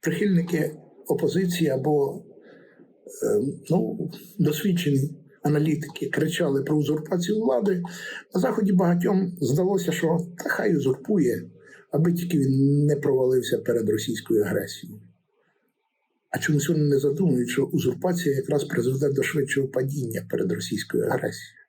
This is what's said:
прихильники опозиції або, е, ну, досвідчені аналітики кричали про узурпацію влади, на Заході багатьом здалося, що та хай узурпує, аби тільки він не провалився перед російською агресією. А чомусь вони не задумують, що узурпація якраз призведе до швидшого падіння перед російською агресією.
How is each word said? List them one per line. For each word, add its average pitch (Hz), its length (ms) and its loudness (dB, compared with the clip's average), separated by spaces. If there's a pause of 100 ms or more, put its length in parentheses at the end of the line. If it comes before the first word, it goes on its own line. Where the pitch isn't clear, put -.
прихильники 170 760 0 (300)
опозиції 165 640 0
або, 139 540 0 (960)
е, 104 180 2 (300)
ну, - 400 0 (280)
досвідчені 147 720 0 (320)
аналітики 151 640 0
кричали 147 560 0
про 147 140 0
узурпацію 156 640 0
влади, 202 420 0 (520)
на 185 60 2
Заході 214 320 2
багатьом 185 680 2
здалося, 180 520 2
що - 260 0 (200)
та - 100 -6
хай 170 280 0
узурпує, 131 760 0 (420)
аби 165 200 4
тільки 175 260 0
він 139 480 4
не 147 100 4
провалився 131 600 2
перед 117 300 0
російською 107 560 0
агресією. - 560 -6 (1300)
А - 80 -4
чомусь 147 300 0
вони 156 160 2
не 143 140 4
задумують, 143 500 2
що 139 160 0
узурпація 143 720 0
якраз - 280 0
призведе 131 480 0
до 135 100 0
швидшого 135 460 0
падіння 131 600 -4
перед - 220 -2
російською - 520 -2
агресією. - 640 -6